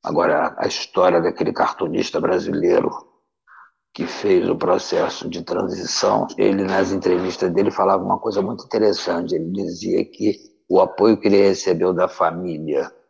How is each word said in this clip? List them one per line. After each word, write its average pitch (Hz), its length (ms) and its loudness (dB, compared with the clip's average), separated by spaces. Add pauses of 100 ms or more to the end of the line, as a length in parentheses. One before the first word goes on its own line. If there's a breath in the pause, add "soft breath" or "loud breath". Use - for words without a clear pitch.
Agora, 76 540 0
a - 100 -4
história 90 540 2
daquele 85 320 -2
cartunista - 680 -2
brasileiro 87 680 0 (1040 loud breath)
que - 120 -6
fez 90 440 0
o 87 80 0
processo 87 720 -2
de 85 120 -8
transição, 90 840 -2 (100)
ele, 98 260 2
nas 95 280 0
entrevistas 92 600 0
dele, 98 200 2
falava 95 320 2
uma 98 160 -2
coisa 101 220 -2
muito 95 240 -6
interessante. 90 680 0
Ele 82 180 -4
dizia 95 520 -4
que - 340 -2 (300)
o 92 140 6
apoio 101 360 4
que 110 100 -2
ele 101 100 6
recebeu 92 560 4
da 90 140 2
família 80 840 -4 (180)